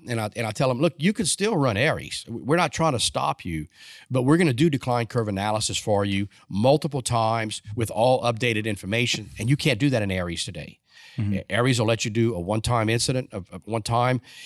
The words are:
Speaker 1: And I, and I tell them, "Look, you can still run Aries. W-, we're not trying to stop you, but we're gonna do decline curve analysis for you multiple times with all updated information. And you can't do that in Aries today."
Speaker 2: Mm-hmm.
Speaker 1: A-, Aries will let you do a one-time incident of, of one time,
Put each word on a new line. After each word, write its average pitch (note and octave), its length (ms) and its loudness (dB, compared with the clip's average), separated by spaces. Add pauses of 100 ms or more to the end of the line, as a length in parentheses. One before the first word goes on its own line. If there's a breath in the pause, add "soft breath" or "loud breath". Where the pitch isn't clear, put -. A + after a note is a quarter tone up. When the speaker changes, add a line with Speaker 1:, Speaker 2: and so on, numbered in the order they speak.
Speaker 1:
And A#2 120 -2
I, G#2+ 160 -2
and A#2 100 -2
I A2 60 -2
tell C3+ 160 0
them, B2 140 0
"Look, E3 160 2
you F3+ 160 0
can G#3 120 -4
still G3+ 300 -2
run B2+ 220 2
Aries. A2+ 480 -2
W-, - 180 -10
we're D3 140 2
not E3+ 160 0
trying D#3+ 200 2
to - 60 -2
stop - 460 -2
you, D#2+ 220 -4 (440 loud breath)
but B2 120 2
we're D3 140 6
gonna E3 160 4
do D#3 160 4
decline A#2+ 360 0
curve A2+ 240 -2
analysis G#2 480 -2
for G2+ 260 0
you G2+ 240 -2 (220 soft breath)
multiple C#3 520 2
times A2+ 600 -2 (140)
with A2+ 160 0
all B2 320 4
updated A2+ 420 0
information. A2 640 -2 (100)
And A#2 100 -2
you D3 60 4
can't C3 240 0
do C#3+ 120 2
that A2+ 100 2
in G2 100 -2
Aries F2 320 -4
today." D#2 360 -12 (380 loud breath)
Speaker 2:
Mm-hmm. G#2 180 -2
Speaker 1:
A-, - 160 -6
Aries A#2+ 280 2
will A2 80 2
let A2+ 180 0
you A2+ 60 -4
do A2+ 240 2
a F2 40 -4
one-time A2 500 0
incident B2 440 -2
of, F#2+ 180 -12
of F#2 160 -16
one A2 140 -4
time, A#2+ 400 0 (240 loud breath)